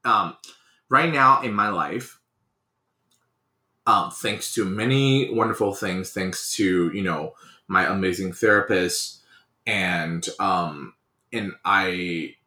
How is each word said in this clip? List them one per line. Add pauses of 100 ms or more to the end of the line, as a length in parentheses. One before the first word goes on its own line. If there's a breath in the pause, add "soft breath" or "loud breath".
um, (540 soft breath)
right
now
in
my
life, (1700)
um,
thanks
to
many
wonderful
things,
thanks
to,
you
know, (360 loud breath)
my
amazing
therapist, (440 soft breath)
and, (120)
um, (380)
and (120)
I (120)